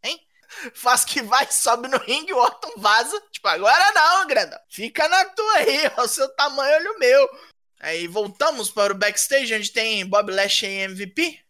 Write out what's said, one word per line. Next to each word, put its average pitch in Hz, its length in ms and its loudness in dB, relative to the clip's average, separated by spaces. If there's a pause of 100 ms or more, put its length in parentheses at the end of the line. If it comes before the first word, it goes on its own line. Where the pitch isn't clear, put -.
hein?" 311 140 -8 (560)
Faz 247 320 2
que 285 160 -6
vai, 240 300 2
sobe 240 380 0
no 262 100 0
ringue, 311 340 -4
o 254 40 0
Orton - 400 0
vaza. 233 440 0 (100)
Tipo, - 180 -4
"Agora 247 440 4
não, 359 320 4
grandão. 226 320 -2 (120)
Fica - 380 -4
na 370 180 2
tua 427 320 -2
aí, 294 360 0
<laughs> - 40 -6
ó, 247 80 0
o - 20 -6
seu 269 280 -2
tamanho, 277 380 0
olha 339 200 0
o 440 60 -12
meu." 262 300 4 (500)
Aí 170 280 -8
voltamos 208 640 -4
para 202 200 0
o 196 60 -4
backstage, 226 560 0
onde 208 180 -4
tem 220 360 -2
Bob 202 240 0
Lashley 196 400 0
e 196 80 -8
M 190 160 -6
V 196 120 -10
P 311 300 -4 (120)